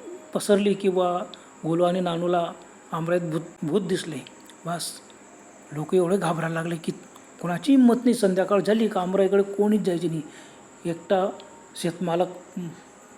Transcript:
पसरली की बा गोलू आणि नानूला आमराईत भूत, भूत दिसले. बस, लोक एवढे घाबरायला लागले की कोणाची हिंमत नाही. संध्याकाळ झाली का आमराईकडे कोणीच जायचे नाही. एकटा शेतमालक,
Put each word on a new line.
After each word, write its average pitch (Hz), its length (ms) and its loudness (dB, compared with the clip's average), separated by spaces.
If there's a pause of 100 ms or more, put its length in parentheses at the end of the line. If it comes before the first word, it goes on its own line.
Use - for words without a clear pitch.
(340)
पसरली 202 400 2
की 196 140 -2
बा 180 300 0 (460)
गोलू 165 200 2
आणि 180 160 2
नानूला 175 520 0 (400)
आमराईत 165 280 0
भूत, 165 200 -4 (220)
भूत 170 180 0
दिसले. 170 380 -4 (480)
बस, 170 240 -8 (840)
लोक 151 220 -6
एवढे 185 220 4
घाबरायला 165 380 -2
लागले 165 220 -4
की 160 160 -6 (500)
कोणाची 175 300 0
हिंमत 247 240 8
नाही. 247 180 2
संध्याकाळ 190 460 2
झाली 214 280 2
का 208 120 -2
आमराईकडे 190 420 2
कोणीच 208 380 2
जायचे 175 280 0
नाही. 160 140 -4 (600)
एकटा 185 460 0 (520)
शेतमालक, 180 800 -4 (580)